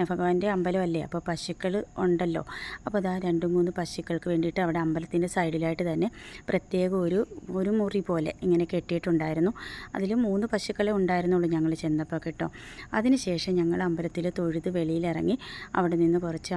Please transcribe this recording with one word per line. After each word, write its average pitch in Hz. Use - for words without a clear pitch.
ഭഗവാന്റെ 180
അമ്പലമല്ലേ, 175
അപ്പോൾ 170
പശുക്കൾ 180
ഉണ്ടല്ലോ. 170
അപ്പോൾ 202
ദാ 180
രണ്ട് 170
മൂന്ന് 175
പശുക്കൾക്ക് 170
വേണ്ടിയിട്ട് 165
അവിടെ 165
അമ്പലത്തിൻ്റെ 170
സൈഡിലായിട്ട് 165
തന്നെ 165
പ്രത്യേക 185
ഒരു, 180
ഒരു 202
മുറി 196
പോലെ 160
ഇങ്ങനെ 170
കെട്ടിയിട്ടുണ്ടായിരുന്നു. 165
അതിൽ 196
മൂന്ന് 202
പശുക്കളെ 208
ഉണ്ടായിരുന്നുള്ളൂ 175
ഞങ്ങൾ 160
ചെന്നപ്പോൾ 156
കേട്ടോ. 160
അതിനുശേഷം 214
ഞങ്ങൾ 170
അമ്പലത്തിൽ 170
തൊഴുത് 165
വെളിയിലിറങ്ങി 165
അവിടെ 170
നിന്ന് 170
കുറച്ച് 160